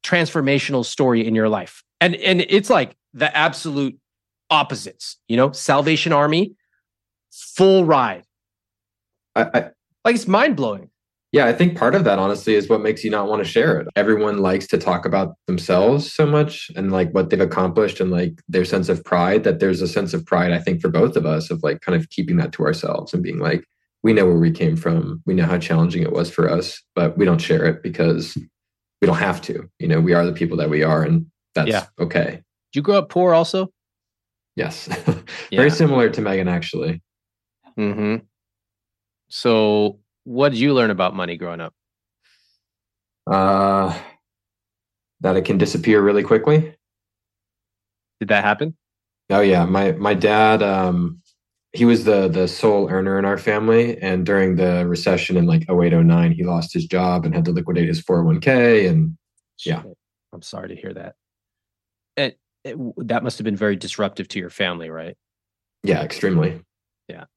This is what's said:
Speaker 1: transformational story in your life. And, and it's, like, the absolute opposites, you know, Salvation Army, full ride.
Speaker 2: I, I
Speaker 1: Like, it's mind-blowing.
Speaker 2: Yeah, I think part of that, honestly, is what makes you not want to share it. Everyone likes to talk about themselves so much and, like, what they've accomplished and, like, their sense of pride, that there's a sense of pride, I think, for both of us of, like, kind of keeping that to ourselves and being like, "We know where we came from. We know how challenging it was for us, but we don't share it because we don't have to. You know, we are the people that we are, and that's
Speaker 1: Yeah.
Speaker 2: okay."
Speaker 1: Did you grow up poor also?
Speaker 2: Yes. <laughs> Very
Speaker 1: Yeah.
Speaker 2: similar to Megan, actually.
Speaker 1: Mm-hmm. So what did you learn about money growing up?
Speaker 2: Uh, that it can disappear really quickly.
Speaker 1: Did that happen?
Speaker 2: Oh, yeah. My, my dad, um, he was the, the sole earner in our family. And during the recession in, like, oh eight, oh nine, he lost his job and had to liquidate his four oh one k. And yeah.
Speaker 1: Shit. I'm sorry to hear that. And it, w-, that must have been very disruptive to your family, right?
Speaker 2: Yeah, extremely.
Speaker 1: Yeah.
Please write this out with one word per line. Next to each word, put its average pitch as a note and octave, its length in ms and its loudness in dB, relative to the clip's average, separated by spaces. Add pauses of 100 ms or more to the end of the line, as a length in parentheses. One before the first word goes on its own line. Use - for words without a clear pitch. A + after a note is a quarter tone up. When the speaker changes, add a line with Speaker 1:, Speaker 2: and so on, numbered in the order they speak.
Speaker 1:
transformational C#3 800 -2
story A#2+ 420 0
in A2+ 80 -2
your A2 140 2
life. G2+ 340 -6 (180)
And, F3 160 2
and F3+ 320 0
it's, G3+ 200 2
like, F3 280 0 (180)
the D3+ 220 -2
absolute C#3+ 600 -2 (540)
opposites, - 680 -4 (120)
you A#2 80 0
know, C3 160 4
Salvation D3 600 0
Army, D#3 420 2 (800)
full F#3+ 520 4
ride. B2+ 400 2 (1080)
Speaker 2:
I, A3+ 80 0 (120)
I - 160 0 (340)
Speaker 1:
Like, A#3+ 120 2
it's - 120 -6
mind-blowing. D3+ 600 0 (420)
Speaker 2:
Yeah, C#3+ 140 4
I - 60 4
think E3+ 240 2
part B2+ 180 2
of F#3+ 100 2
that, G2 140 2
honestly, G2 360 0
is G#2 140 2
what A2 140 2
makes G#2+ 200 -2
you A2 80 -4
not G#2 180 -2
want G#2+ 140 -2
to F#2 60 -4
share A#2 320 2
it. E2 160 -12
Everyone G#2 420 2
likes F#2 300 0
to F#2+ 100 0
talk F2 280 -2
about F#2 280 -2 (120)
themselves F#2+ 640 0
so D#3 140 2
much D3+ 500 -2
and, F#2+ 160 -4
like, E2+ 200 0
what F#2 180 0
they've F#2+ 100 0
accomplished F#2 600 0
and, F#2 100 -2
like, F2 380 -2
their F2+ 160 0
sense F2+ 240 -2
of F2 160 -2
pride, F2+ 400 2
that F#2 160 0
there's F#2+ 200 0
a F2+ 80 -2
sense F#2 240 -4
of E2+ 140 -6
pride, F2 260 2
I E2+ 60 0
think, F2 220 -2
for F#2 100 -2
both E2+ 260 2
of D#2+ 80 0
us D#2 260 -2
of, E2 120 -6
like, D2+ 180 -2
kind F2+ 160 -2
of D#2+ 140 -4
keeping F2 260 -2
that E2 160 0
to - 120 -4
ourselves - 500 -4
and F2+ 80 -2
being - 160 -6
like, - 260 -2 (400)
"We A2 80 4
know G#2 140 4
where F2 120 4
we E2 140 4
came D#2+ 240 0
from. E2 500 -2
We F#2 80 0
know F2 120 2
how F2 120 -2
challenging E2 460 0
it - 80 -4
was E2+ 180 -2
for E2+ 180 0
us, F2 320 -4 (140)
but E2+ 240 0
we G2 60 4
don't E2+ 180 2
share E2+ 240 0
it D#2+ 160 -2
because E2 540 -2 (680)
we G2 40 4
don't F2 100 2
have F2+ 260 -2
to. - 260 -10 (120)
You F2 80 -4
know, D#2+ 120 2
we F2 140 4
are E2+ 100 4
the F2 80 -2
people E2 260 -4
that D2+ 120 -2
we D2+ 140 0
are, D#2 180 2
and E3 240 0 (300)
that's C#3+ 120 0
Speaker 1:
Yeah. G#2 180 -2 (120)
Speaker 2:
okay." - 440 -4 (300)
Speaker 1:
Did - 60 -6
you D3 40 -4
grow D4 160 2
up C#4+ 100 -2
poor F3+ 260 2
also? F#3 380 0 (840)
Speaker 2:
Yes. - 320 -8
<laughs> - 640 -8
Very B2+ 180 4
Speaker 1:
Yeah. - 0 -
Speaker 2:
similar C#3 420 2
to - 120 -6
Megan, F#2+ 240 -2
actually. E2+ 560 -4 (760)
Speaker 1:
Mm-hmm. G#2+ 480 -4 (1040)
So G#2 720 2 (260)
what C3 260 0
did A#2 100 -4
you C#3 120 2
learn A#2+ 180 2
about F#2 240 -2
money F2 220 -6
growing E2+ 240 -10
up? - 140 -14 (1500)
Speaker 2:
Uh, G2 680 0 (1200)
that F#2+ 160 0
it F#2 80 0
can G2+ 140 0
disappear F2+ 420 2
really G2+ 220 4
quickly. D3+ 520 2 (1500)
Speaker 1:
Did G#2 80 -6
that G2+ 160 2
happen? G#2+ 320 -2 (540)
Speaker 2:
Oh, G2+ 100 4
yeah. F#2 240 4
My, F#2+ 280 0
my G2+ 220 -2
dad, G#2+ 480 4
um, F2+ 580 0 (520)
he A#2+ 120 0
was A#2 200 4
the, G2+ 240 4
the F2 200 0
sole G2+ 400 0
earner F#2+ 300 -2
in G2 60 -2
our G2 140 -2
family. A2+ 600 0
And F#2 260 -2
during F#2+ 320 2
the F2+ 300 0
recession F2 500 -2
in, E2+ 100 4
like, E2 220 2
oh F2+ 140 2
eight, E2+ 100 2
oh E2 100 4
nine, E2+ 300 4
he F2 120 -2
lost E2+ 280 -4
his E2 140 -4
job F2+ 380 -2
and D#2+ 100 -2
had E2+ 120 0
to F2 60 -2
liquidate E2+ 360 -2
his E2 120 -4
four F2 200 0
oh E2+ 40 0
one D#2+ 160 2
k. A#2+ 460 4
And D#2+ 300 0 (480)
yeah. E2 180 -6
Speaker 1:
Shit. F#2+ 160 -20 (340)
I'm F2 100 -20
sorry F#2 260 -16
to F2+ 80 -16
hear F#2 180 -16
that. F#2 200 -18 (1040)
And C#3 180 -4 (300)
it, C3+ 80 -12
w-, A#2+ 260 -10
that A#2 260 -4
must A#2+ 140 -8
have A2 60 -8
been G#2 120 -4
very G2+ 200 0
disruptive - 520 -8
to - 100 -10
your F2 120 -10
family, E2+ 400 -8
right? D#2+ 260 -14 (640)
Speaker 2:
Yeah, E2 200 -2
extremely. D#2+ 580 -2 (480)
Speaker 1:
Yeah. E2+ 160 -20 (120)